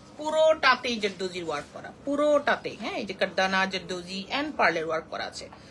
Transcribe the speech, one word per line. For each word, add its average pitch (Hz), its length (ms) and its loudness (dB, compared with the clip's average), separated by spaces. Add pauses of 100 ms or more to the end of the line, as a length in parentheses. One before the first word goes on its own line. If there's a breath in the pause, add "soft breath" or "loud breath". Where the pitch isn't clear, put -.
(180)
পুরোটাতেই 302 800 4
জেরদোজির 185 440 -4
ওয়ার্ক 147 300 -6
করা, - 200 -14 (120)
পুরোটাতে, 285 760 2
হ্যাঁ। 285 140 -8
এই 285 120 -6
যে 185 80 -6
কারদানা, 190 520 2
জেরদোজি 185 580 -6 (160)
and 302 180 -4
পার্লের 170 280 2
ওয়ার্ক 160 240 -2
করা 104 160 -8
আছে। - 240 -12 (220 loud breath)